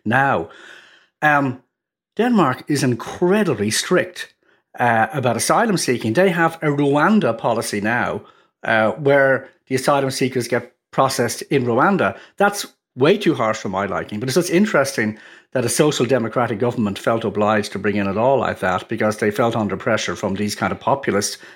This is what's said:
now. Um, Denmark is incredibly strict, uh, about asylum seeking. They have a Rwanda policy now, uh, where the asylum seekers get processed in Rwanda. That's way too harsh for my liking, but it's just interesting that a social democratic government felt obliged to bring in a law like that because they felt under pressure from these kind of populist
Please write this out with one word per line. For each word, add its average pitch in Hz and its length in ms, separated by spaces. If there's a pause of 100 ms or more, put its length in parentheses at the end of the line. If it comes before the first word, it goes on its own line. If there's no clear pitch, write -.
now. 127 420 (720)
Um, 143 420 (540)
Denmark 202 520
is 139 140
incredibly 139 880
strict, - 640 (440)
uh, 117 340
about 123 240
asylum 175 400
seeking. 120 360
They 185 180
have 165 320
a 156 40
Rwanda 147 680
policy 113 440
now, 107 420 (400)
uh, 110 300
where 139 560 (180)
the 131 100
asylum 139 340
seekers 127 360
get 120 260 (180)
processed 123 600
in 135 140
Rwanda. 123 540 (180)
That's 202 300 (280)
way 147 220
too 185 180
harsh 110 240
for - 100
my 98 180
liking, 92 340
but 127 80
it's 131 60
just 170 160
interesting 135 680 (340)
that 127 120
a 120 40
social 143 360
democratic 117 540
government 104 400
felt 117 260
obliged 104 480
to 104 60
bring 101 180
in 101 100
a 98 60
law 117 220
like 92 260
that 92 280
because 107 280
they 107 140
felt 117 260
under 101 200
pressure 104 380
from 98 200
these 104 200
kind 95 180
of 92 60
populist - 600 (180)